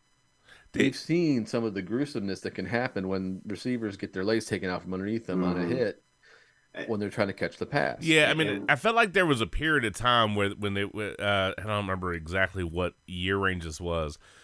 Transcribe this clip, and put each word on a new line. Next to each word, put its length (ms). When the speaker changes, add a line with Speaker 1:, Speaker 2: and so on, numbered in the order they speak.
Speaker 1:
They 140
Speaker 2:
we've 120
seen 500
some 180
of 100
the 80
gruesomeness 600
that 120
can 120
happen 420
when 380
receivers 500
get 160
their 120
legs 200
taken 260
out 120
from 120
underneath 320
them 160
on 140
a 40
Speaker 3:
Mm-hmm. 160
Speaker 2:
hit 260
Speaker 3:
I 100
Speaker 2:
when 160
they're 80
trying 200
to 40
catch 240
the 80
pass. 380
Speaker 1:
Yeah, 280
I 40
mean, 140
Speaker 3:
And 220
Speaker 1:
I 60
felt 180
like 200
there 100
was 160
a 60
period 400
of 80
time 400
where, 160
when 240
they, 80
wh-, 360
uh, 380
I 60
don't 240
remember 260
exactly 500
what 320
year 320
range 260
this 160
was, 380